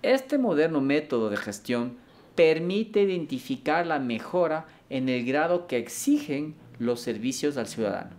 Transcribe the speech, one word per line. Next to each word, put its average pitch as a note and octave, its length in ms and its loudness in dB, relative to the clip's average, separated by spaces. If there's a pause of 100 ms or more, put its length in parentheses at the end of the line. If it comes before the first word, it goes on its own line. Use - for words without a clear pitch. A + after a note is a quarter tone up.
Este C4 380 2
moderno D#3+ 420 2
método C3+ 480 2
de G#2 80 0
gestión A#2+ 600 -4 (360)
permite F3+ 680 2
identificar D#3+ 840 0
la D#3 140 0
mejora D#3 640 -2 (240)
en C3 200 -2
el B2 160 0
grado E3+ 420 0
que B2+ 100 0
exigen D#3 800 -2 (240)
los A#2 220 0
servicios B2+ 560 -2
al A2+ 100 -2
ciudadano. G2 520 -4